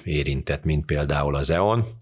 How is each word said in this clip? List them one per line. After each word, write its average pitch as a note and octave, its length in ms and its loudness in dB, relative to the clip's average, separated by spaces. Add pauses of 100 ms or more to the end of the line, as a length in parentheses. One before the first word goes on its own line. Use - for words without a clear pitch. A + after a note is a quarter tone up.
érintett, C#2+ 600 -2
mint D2+ 220 0
például D2 500 0
az - 140 0
eon, G#2 360 2 (160)